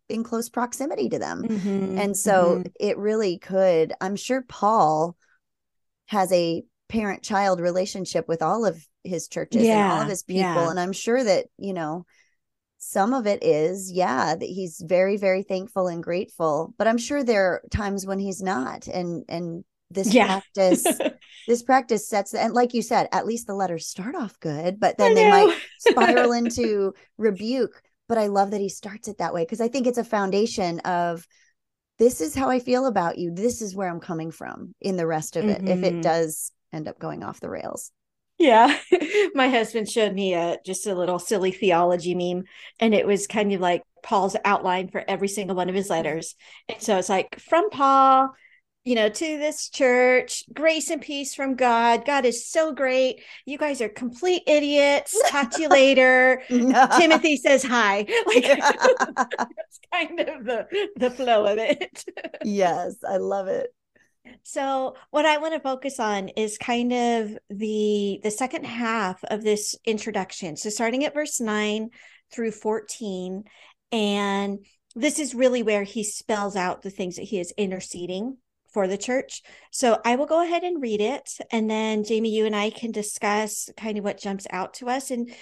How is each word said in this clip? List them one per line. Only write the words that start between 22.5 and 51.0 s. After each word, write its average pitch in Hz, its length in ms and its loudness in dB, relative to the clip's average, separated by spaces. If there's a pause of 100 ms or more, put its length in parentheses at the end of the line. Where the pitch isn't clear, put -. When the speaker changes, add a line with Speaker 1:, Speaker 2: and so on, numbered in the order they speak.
Speaker 1:
like 240 220 2
you 226 80 0
said, 214 300 0
at - 140 0
least 226 200 -6
the 202 80 -8
letters 175 340 -4
start 202 260 -8
off 247 260 -8
good, 165 380 -4
but 208 220 0
Speaker 2:
I - 40 6
Speaker 1:
then 466 100 6
they 427 160 8
might 403 160 8
Speaker 2:
know. 339 100 2 (120)
<laughs> - 100 -20
Speaker 1:
spiral 240 540 4
into 226 600 0 (260)
rebuke. 214 640 -2 (280)
But 226 100 0
I 214 100 0
love 196 240 2
that 208 80 -4
he 196 80 -4
starts 202 400 -14
it 202 100 -12
that 170 160 -4
way, 170 120 -2
'cause 220 140 -8
I 233 80 0
think 240 200 -2
it's 240 100 0
a 226 60 -4
foundation 196 760 -2
of, 175 460 -2 (720)
"This 247 220 4
is 311 160 -4
how 262 140 0
I 254 100 2
feel 247 260 0
about 190 320 0
you. 170 140 -6
This 226 300 -2
is 196 120 -10
where 196 140 -4
I'm 170 120 -8
coming 160 320 -8
from," - 480 -14
in 190 160 -2
the 170 100 0
rest 156 300 -4
of 165 120 0
it, 196 200 0
if 180 140 0
it 180 120 2
Speaker 2:
Mm-hmm. 170 80 -4
Speaker 1:
does 160 500 0 (200)
end 156 160 -8
up - 100 -14
going 160 260 -10
off - 160 -12
the - 100 -12
rails. - 400 -12 (480)
Speaker 2:
Yeah. 269 380 8 (140)
<laughs> 359 440 2
My 262 140 4
husband 226 400 0
showed 214 260 0
me 190 200 0
a, 170 320 -2
just 185 200 -8
a 202 80 -2
little 175 240 0
silly 185 340 0
theology 175 600 2
meme, 180 300 -2 (360)
and 226 120 4
it 202 140 4
was 196 220 2
kind 202 240 0
of 190 80 -2
like 175 220 2 (200)
Paul's 196 420 0
outline 185 440 0
for 190 200 -8
every 190 200 -2
single 196 280 -6
one 180 120 -2
of 185 60 -4
his 190 120 -2
Speaker 1:
Mm-hmm. 202 60 -4
Speaker 2:
letters. 160 420 -4 (340)
And 226 140 -12
so 202 160 0
it's 185 100 -2
like, 190 320 -2
"From 349 300 0
Paul, 269 600 4 (540)
you 247 100 0
know, 220 140 4
to 302 300 -4
this 302 320 -4
church, 247 760 2 (100)
grace 311 360 0
and 311 120 -4